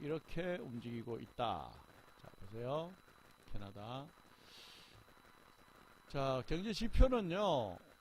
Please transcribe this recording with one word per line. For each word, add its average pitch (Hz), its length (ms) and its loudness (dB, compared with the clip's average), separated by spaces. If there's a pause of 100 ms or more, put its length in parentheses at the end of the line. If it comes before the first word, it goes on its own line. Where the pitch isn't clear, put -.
이렇게 160 560 -6
움직이고 117 640 -8
있다. 98 520 -4 (520)
자, - 60 -18 (120)
보세요. 123 520 -6 (600)
캐나다. 107 540 -8 (2000)
자, 135 380 0
경제 190 240 -2
지표는요, 190 1040 6 (220)